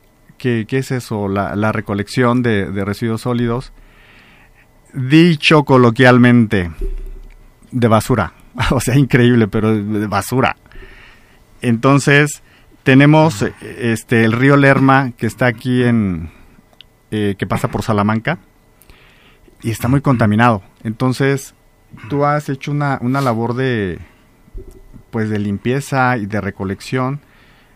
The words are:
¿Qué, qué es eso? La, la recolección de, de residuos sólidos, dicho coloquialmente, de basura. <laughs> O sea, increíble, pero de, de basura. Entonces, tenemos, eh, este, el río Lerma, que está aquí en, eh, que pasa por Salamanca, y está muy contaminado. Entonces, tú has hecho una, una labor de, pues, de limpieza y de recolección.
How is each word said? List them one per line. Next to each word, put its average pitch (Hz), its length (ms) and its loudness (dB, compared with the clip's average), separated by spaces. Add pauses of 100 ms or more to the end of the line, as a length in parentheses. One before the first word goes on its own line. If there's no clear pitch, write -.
(380)
¿Qué, 117 320 -2
qué 131 80 -4
es 131 140 -6
eso? 113 360 -6
La, 98 300 -4
la 107 160 0
recolección 113 720 -2
de, 101 280 -2
de 98 140 -6
residuos 110 380 -6
sólidos, 120 500 -4 (1200)
dicho 151 720 4
coloquialmente, 120 1040 4 (1000)
de 120 180 0
basura. 107 460 0 (180)
<laughs> - 180 -4
O 139 80 0
sea, 123 180 0
increíble, 120 520 4
pero 110 260 0
de, 104 80 -4
de 104 240 -4
basura. 101 480 -2 (1080)
Entonces, 139 800 2 (400)
tenemos, 147 640 4
eh, 113 180 -4
este, 113 640 -2
el 110 80 2
río 135 260 4
Lerma, 135 540 4
que - 160 -6
está 117 180 -4
aquí 123 380 -2
en, 98 480 0 (800)
eh, 104 260 -2
que - 80 -4
pasa 113 220 -4
por - 160 -4
Salamanca, 107 560 -2 (1200)
y 120 80 -6
está 110 180 -6
muy 139 140 2
contaminado. 117 600 2 (200)
Entonces, 127 680 -4 (560)
tú 143 160 -2
has 147 240 -2
hecho 143 220 -8
una, 143 300 -4
una 131 200 -2
labor 117 320 -2
de, 117 460 -4 (1120)
pues, 110 180 -4
de 107 80 -4
limpieza 123 800 -2
y 104 80 -6
de 101 160 -6
recolección. 101 800 -6 (560)